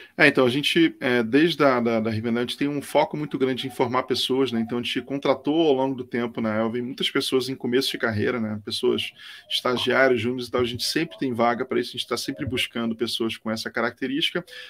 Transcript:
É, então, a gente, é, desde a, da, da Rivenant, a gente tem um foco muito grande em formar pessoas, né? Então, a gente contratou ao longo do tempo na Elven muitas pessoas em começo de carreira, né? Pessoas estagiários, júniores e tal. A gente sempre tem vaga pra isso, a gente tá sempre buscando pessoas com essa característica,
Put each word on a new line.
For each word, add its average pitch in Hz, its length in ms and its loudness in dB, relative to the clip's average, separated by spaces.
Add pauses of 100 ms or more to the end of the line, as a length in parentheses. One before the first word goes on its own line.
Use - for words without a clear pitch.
(160)
É, 156 120 6
então, 139 180 4
a - 20 4
gente, 147 520 2
é, 123 200 2
desde 147 420 2
a, 131 180 4
da, 117 180 2
da 110 120 0
Rivenant, 113 280 -2
a 123 80 0
gente 123 100 -10
tem 139 120 -2
um 143 120 -2
foco 151 360 2
muito 151 200 -6
grande 131 300 0
em 131 40 -6
formar 127 340 0
pessoas, 127 480 0
né? 113 80 0
Então, 113 180 -2
a 120 40 -2
gente 123 200 -4
contratou 143 640 0
ao 143 80 6
longo 131 220 0
do 127 80 -8
tempo 120 360 -4
na 110 160 0
Elven 113 240 0
muitas 123 300 -4
pessoas 139 380 0
em 135 80 -6
começo 131 340 0
de - 80 -8
carreira, 117 420 0
né? 107 240 -4
Pessoas 117 480 0 (380)
estagiários, 123 680 2
júniores 123 260 -4
e - 40 -16
tal. 127 100 0
A 123 40 2
gente 120 200 -4
sempre - 340 -4
tem 131 160 -2
vaga 120 320 2
pra 120 140 0
isso, 123 100 -6
a 127 80 -12
gente - 100 -8
tá 120 80 -2
sempre - 300 -6
buscando 117 480 -4
pessoas 113 420 -4
com - 140 -8
essa 113 180 -6
característica, 135 760 -4 (260)